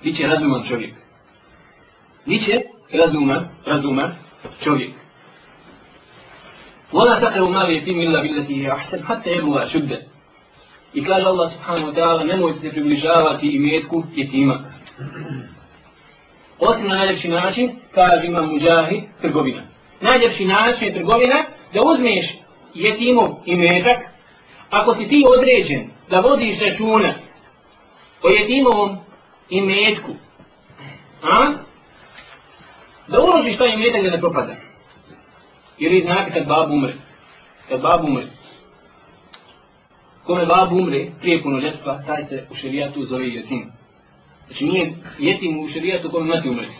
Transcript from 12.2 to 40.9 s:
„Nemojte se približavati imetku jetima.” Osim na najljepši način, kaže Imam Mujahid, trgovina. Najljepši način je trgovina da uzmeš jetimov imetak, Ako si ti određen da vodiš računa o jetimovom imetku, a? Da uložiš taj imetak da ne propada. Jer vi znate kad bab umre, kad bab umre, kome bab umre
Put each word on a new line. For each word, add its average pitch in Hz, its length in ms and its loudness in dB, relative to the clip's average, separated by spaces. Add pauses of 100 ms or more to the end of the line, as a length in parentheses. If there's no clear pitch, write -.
„Nemojte 165 360 -2
se 156 100 -10
približavati 147 760 0
imetku 151 560 0 (120)
jetima.” 135 480 0 (2000)
Osim 208 280 2
na 190 80 0
najljepši 190 340 -2
način, 196 420 -2 (240)
kaže 175 320 4
Imam 165 180 -2
Mujahid, 160 580 2 (180)
trgovina. 139 420 -2 (380)
Najljepši 233 440 2
način 214 420 0
je 185 60 -6
trgovina 247 520 2 (280)
da 202 80 2
uzmeš 247 560 0 (360)
jetimov 220 560 2 (160)
imetak, 175 540 2 (720)
Ako 214 200 2
si 220 140 -4
ti 285 160 6 (140)
određen 190 520 2 (200)
da 185 100 4
vodiš 226 400 2
računa 214 540 0 (1080)
o 170 60 6
jetimovom 214 680 2 (520)
imetku, 196 600 0 (1120)
a? 226 300 4 (1500)
Da 226 120 4
uložiš 285 380 4
taj 240 160 2
imetak 220 300 0
da 190 60 0
ne 170 100 -2
propada. 165 360 -2 (1200)
Jer 160 140 -2
vi 185 80 6
znate 170 320 -2
kad 151 160 -4
bab 151 240 2
umre, 135 220 -2 (760)
kad 131 120 -4
bab 165 240 2
umre, 139 220 -4 (2000)
kome 175 220 0
bab 175 280 4
umre 160 340 0 (140)